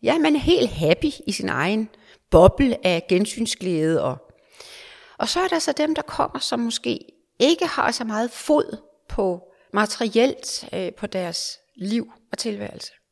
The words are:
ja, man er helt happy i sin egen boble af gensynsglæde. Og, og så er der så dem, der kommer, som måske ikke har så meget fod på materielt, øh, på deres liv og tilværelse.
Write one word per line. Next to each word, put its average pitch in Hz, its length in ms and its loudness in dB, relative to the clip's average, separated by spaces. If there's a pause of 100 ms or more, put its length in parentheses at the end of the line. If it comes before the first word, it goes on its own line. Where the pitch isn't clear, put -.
ja, 277 160 2
man 302 160 4
er 294 40 2
helt 277 300 2
happy 165 420 0 (160)
i 202 40 -4
sin 135 180 -4
egen 196 400 -2 (420)
boble 220 540 6
af 170 240 0
gensynsglæde. 180 920 0
Og, 131 140 -2 (1000)
og 226 120 -2
så - 100 -2
er 370 80 0
der 339 120 0
så 320 120 -2
dem, 311 240 0
der - 60 -6
kommer, - 380 -4
som 247 200 -4
måske 233 400 -4 (400)
ikke 320 280 4
har - 240 0
så 240 120 -4
meget 220 280 -2
fod - 460 0 (320)
på 185 340 -2 (300)
materielt, 220 1000 -2
øh, 180 200 -6
på - 140 -10
deres 180 500 -6 (180)
liv 220 360 -4 (200)
og - 60 -10
tilværelse. - 540 -10 (200)